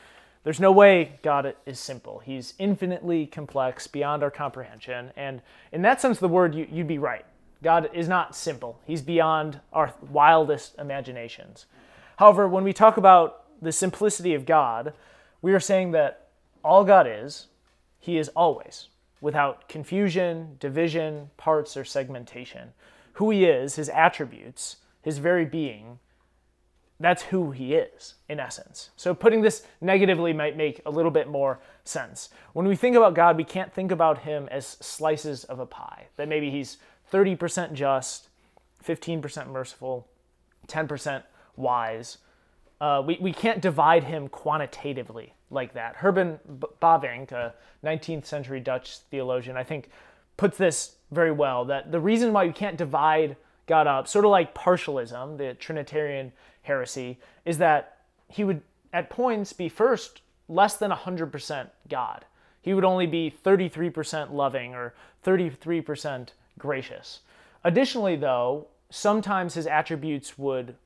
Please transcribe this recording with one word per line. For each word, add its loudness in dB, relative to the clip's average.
"There's -4
no 6
way 8
God 0
is -14
simple. -14
He's -14
infinitely -2
complex, -6
beyond -4
our -2
comprehension." -12
And -12
in -4
that 4
sense 2
of -14
the 2
word, 4
you, -6
you'd -6
be -4
right. -6
God 2
is -4
not -2
simple. -10
He's -6
beyond 0
our 0
wildest 4
imaginations. -12
However, 8
when 0
we 0
talk 8
about 8
the -4
simplicity -2
of -2
God, 2
we 2
are 4
saying 0
that 0
all 8
God 8
is, -10
he -4
is -2
always, -2
without -2
confusion, -2
division, -4
parts, 0
or -10
segmentation. -12
Who 0
he 4
is, 2
his -6
attributes, -2
his -6
very 0
being, -8
that's 2
who -4
he -4
is, -4
in -8
essence. -16
So -2
putting 4
this 2
negatively 2
might -4
make -2
a -8
little 0
bit 0
more -2
sense. -12
When -2
we 2
think 2
about 8
God, 6
we -4
can't -8
think -6
about 2
him -8
as -10
slices -8
of -14
a -10
pie, -20
that -8
maybe -4
he's -10
thirty 2
percent -6
just, -4
fifteen -6
percent -12
merciful, -10
ten -6
percent -8
wise. -4
Uh, 0
we, -2
we -4
can't -2
divide 4
him -8
quantitatively -8
like -8
that. -12
Herman 0
B-, -8
Bavinck, 2
a -6
nineteenth -6
century -10
Dutch -8
theologian, -6
I -6
think -10
puts 0
this -2
very 2
well, 0
that -6
the 0
reason 2
why 4
you -2
can't -6
divide 0
God 4
up, 0
sort 4
of 8
like 4
partialism, -2
the -6
Trinitarian -8
heresy, -8
is -2
that 2
he -6
would -2
at -4
points -4
be -8
first -2
less 2
than -4
a 0
hundred -8
percent -10
God. -8
He -2
would 2
only 2
be -4
thirty-three 0
percent -8
loving -4
or -10
thirty-three -2
percent -10
gracious. -10
Additionally, 2
though, -2
sometimes -2
his -6
attributes -4
would -6